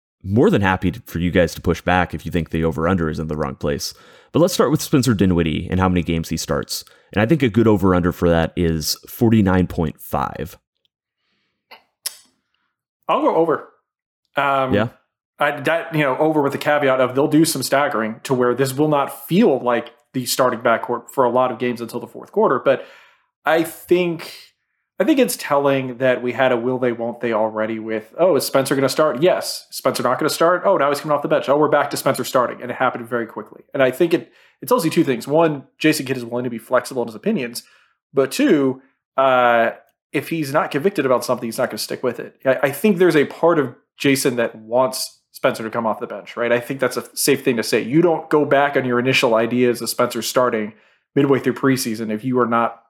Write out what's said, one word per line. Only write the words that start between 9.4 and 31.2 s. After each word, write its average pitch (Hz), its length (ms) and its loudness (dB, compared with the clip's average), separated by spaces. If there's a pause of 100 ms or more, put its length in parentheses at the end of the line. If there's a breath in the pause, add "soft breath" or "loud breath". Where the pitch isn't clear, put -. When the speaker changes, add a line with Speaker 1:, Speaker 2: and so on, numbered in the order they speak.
Speaker 1:
point 80 320 -4
five. - 600 -8 (2500)
Speaker 2:
I'll 233 140 0
go 254 120 2
over. 160 380 0 (640)
Um, 135 380 0
Speaker 1:
Yeah? 107 140 0 (500)
Speaker 2:
I, 147 240 -2
that, 156 300 -2
you 151 100 0
know, 131 160 0
over 156 220 2
with 139 120 0
the 135 60 -4
caveat 135 420 2
of 123 160 0
they'll 143 100 2
do 156 180 4
some 139 200 -2
staggering 113 580 -2
to - 100 -6
where 123 220 2
this 131 200 -2
will 151 120 2
not 143 400 -2
feel 165 320 4
like 120 340 -2 (200)
the 127 120 -4
starting 117 360 0
backcourt 117 500 -2
for 131 140 2
a 120 60 2
lot 127 200 2
of 113 80 -8
games 123 220 -4
until 117 180 -8
the 120 80 -12
fourth 123 240 -18
quarter. 185 300 2
But - 260 0 (580 loud breath)
I 160 200 2
think, - 880 -4 (480)
I 196 40 -2
think 277 140 2
it's 240 180 0
telling 135 640 -2
that 127 240 0
we 123 100 -2
had 127 200 2
a 123 40 2
will 123 220 -2
they, 123 140 0
won't 117 280 -8
they 117 120 -2
already 110 480 -2
with, 110 380 -8
oh, 170 180 6
is 123 100 -2
Spencer 135 300 0
gonna 135 120 2
start? 143 320 0
Yes. 156 500 0
Spencer 127 340 -4
not 127 160 0
gonna 156 100 0
start? 175 340 0
Oh, 196 120 4
now 143 140 0
he's 143 100 -2
coming 151 160 -2
off 139 60 -4